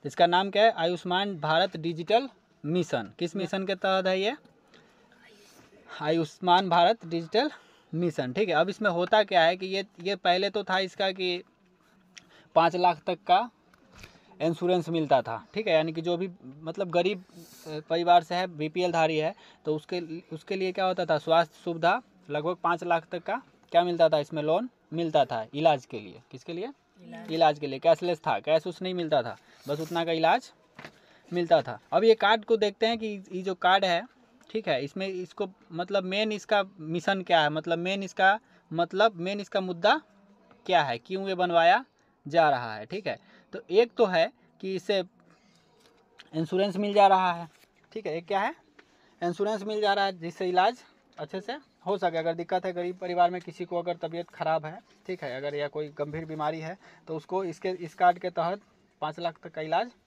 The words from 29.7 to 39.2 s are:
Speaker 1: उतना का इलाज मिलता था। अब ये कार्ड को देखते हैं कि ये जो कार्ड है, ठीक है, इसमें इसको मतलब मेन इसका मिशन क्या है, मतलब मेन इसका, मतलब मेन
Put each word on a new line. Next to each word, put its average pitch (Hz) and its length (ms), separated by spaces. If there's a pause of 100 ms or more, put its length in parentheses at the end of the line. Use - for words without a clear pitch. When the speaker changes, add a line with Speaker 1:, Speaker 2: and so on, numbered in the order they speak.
Speaker 1:
उतना 170 260
का 165 60
इलाज 165 400 (800)
मिलता 170 300
था। 117 180 (140)
अब 180 100
ये 220 120
कार्ड 214 300
को 226 120
देखते 208 300
हैं 233 100
कि 220 100 (240)
ये 185 100
जो 185 160
कार्ड 190 280
है, 175 160 (480)
ठीक 214 180
है, 139 160
इसमें 190 240
इसको 185 400 (260)
मतलब 185 320
मेन 208 260
इसका 208 320 (160)
मिशन 170 420
क्या 175 200
है, 147 80
मतलब 160 300
मेन 190 240
इसका, 196 360 (320)
मतलब 180 480
मेन 196 200